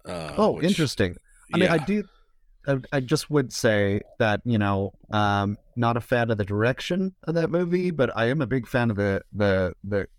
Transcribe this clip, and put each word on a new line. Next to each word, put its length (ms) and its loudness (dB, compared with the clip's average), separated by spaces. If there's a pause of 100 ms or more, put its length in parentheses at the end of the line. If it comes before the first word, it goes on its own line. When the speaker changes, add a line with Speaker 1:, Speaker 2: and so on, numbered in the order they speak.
Speaker 1:
Uh, 320 -10
Speaker 2:
oh, 160 2
Speaker 1:
which 80 -6
Speaker 2:
interesting. 560 0 (360)
I 40 0
mean, 140 4
I 60 2
Speaker 1:
yeah. 20 2
Speaker 2:
do, 240 -2 (640)
I, 100 0 (140)
I 100 0
just 280 -2
would 240 0
say 480 2 (180)
that, 260 2
you 120 2
know, 360 0 (180)
um, 460 2 (180)
not 220 2
a 40 -4
fan 300 0
of 60 0
the 80 0
direction 800 -2
of 120 -2
that 140 0
movie, 420 0
but 260 0
I 100 2
am 140 0
a 60 -2
big 200 -2
fan 240 0
of 60 -2
the, 260 0 (100)
the, 400 2 (100)
the 240 -4 (120)